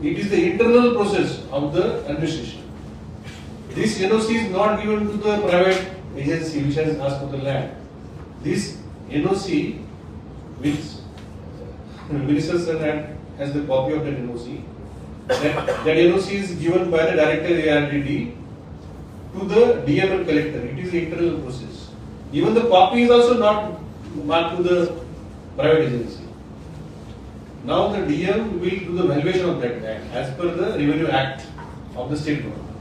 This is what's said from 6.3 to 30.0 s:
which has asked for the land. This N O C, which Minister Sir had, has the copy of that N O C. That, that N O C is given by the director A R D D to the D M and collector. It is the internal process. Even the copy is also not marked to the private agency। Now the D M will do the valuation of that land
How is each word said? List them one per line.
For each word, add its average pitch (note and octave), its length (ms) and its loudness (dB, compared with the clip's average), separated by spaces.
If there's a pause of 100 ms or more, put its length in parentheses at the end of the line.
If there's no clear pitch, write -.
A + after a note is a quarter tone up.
which C#3 120 0
has D#3 220 2
asked C#3 240 -2
for C#3 60 -6
the C#3 100 -6
land. C3+ 380 -2 (680)
This - 360 -2 (320)
N - 180 0
O - 60 4
C, - 460 -2 (800)
which C#3+ 200 0 (1300)
Minister D3 500 2
Sir E3 180 -2
had, D3+ 400 -2 (200)
has C#3 160 -4
the C#3+ 120 -2
copy C3 280 2
of D3 120 -2
that C#3 80 -4
N B2+ 200 -6
O A#2 40 -8
C. A#2 260 -10 (640)
That, - 380 0 (200)
that D#3 120 4
N F3 160 8
O F#3+ 60 4
C G3 160 -2
is F#3+ 160 -4
given E3+ 400 2
by D#3+ 140 4
the D#3 100 2
director D#3 400 4
A D3 300 4
R C#3+ 60 -2
D C#3+ 120 0
D - 340 -4 (960)
to F#3+ 120 -4
the A3 400 6
D F3+ 160 4
M F#3+ 100 4
and E3+ 160 0
collector. D3 320 2
It C#3 180 -6
is F3+ 140 -6
the E3 140 0
internal E3 340 0
process. - 320 -10 (600)
Even F#3 200 4
the A#3 200 6
copy F#3 300 8
is A#3+ 80 8
also A#3+ 260 8
not G#3 200 6 (680)
marked E3+ 320 0
to F3+ 60 2
the F3 140 4 (800)
private D#3 320 6
agency। A#2+ 360 -4 (1400)
Now F3 180 2 (140)
the G3+ 100 0
D D3+ 220 0
M G#3 320 0
will F#3 260 0
do E3+ 140 -4
the F3 80 4
valuation F3 420 2
of C#3 120 -2
that A#2 200 -4
land A2 220 -8 (180)